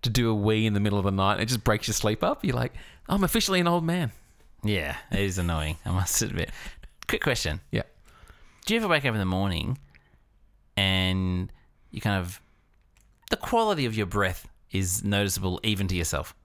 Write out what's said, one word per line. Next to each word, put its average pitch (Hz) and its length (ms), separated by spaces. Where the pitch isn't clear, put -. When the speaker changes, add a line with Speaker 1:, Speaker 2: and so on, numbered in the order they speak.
Speaker 1:
to 120 80
do 113 200
a 110 40
wee 110 320
in 107 80
the 101 60
middle 101 180
of 95 60
the 101 80
night, 98 220
and - 80
it 110 40
just 120 160
breaks 107 260
your 110 60
sleep 107 300
up. 277 200
You're 127 120
like, 123 160
"I'm 202 140
officially 190 380
an 175 80
old 170 160
man." 165 280
Speaker 2:
Yeah, 85 320
it 90 100
is 98 180
annoying, 80 460
I 92 60
must 90 320
admit. - 280
Quick - 160
question. 82 380
Speaker 1:
Yeah. - 120
Speaker 2:
Do - 100
you 233 60
ever 214 80
wake 151 160
up 123 80
in 110 60
the 98 80
morning 92 500
and 92 760
you 101 100
kind 101 180
of, 90 220
the 226 60
quality 208 500
of 110 100
your 104 100
breath 95 420
is 95 340
noticeable 95 580
even 101 260
to 92 80
yourself? 82 380